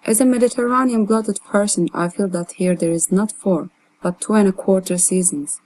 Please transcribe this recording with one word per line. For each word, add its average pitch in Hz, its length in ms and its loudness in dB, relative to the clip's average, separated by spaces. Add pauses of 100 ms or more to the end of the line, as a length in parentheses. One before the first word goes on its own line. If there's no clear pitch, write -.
As 220 160 0
a 269 60 4
Mediterranean-blooded 240 1200 0
person, 202 480 0
I 175 160 -2
feel 196 200 -4
that 175 240 -6
here 185 220 0
there 170 160 -2
is 165 200 -2
not 202 200 0
four, 180 380 -2 (320)
but 180 180 -4
two - 140 -4
and 214 140 4
a 190 40 4
quarter 185 460 0
seasons. 180 680 -2